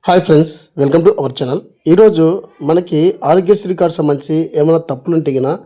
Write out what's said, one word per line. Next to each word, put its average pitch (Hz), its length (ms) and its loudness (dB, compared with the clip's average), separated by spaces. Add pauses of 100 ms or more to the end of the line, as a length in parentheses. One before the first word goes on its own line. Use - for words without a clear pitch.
హాయ్ 180 180 4
ఫ్రెండ్స్, 160 260 2 (300)
welcome 143 240 2
to 208 60 6 (100)
our 208 160 -4
channel. 135 200 -6 (340)
ఈరోజు 175 340 4 (440)
మనకి 170 300 0 (300)
ఆరోగ్యశ్రీ 185 500 0
కార్డు 165 180 0
సంబంధించి 147 400 -2 (220)
ఏమైనా 160 200 2 (120)
తప్పులు 135 260 -6
ఉంటే 147 180 -2
గిన 131 120 -2 (180)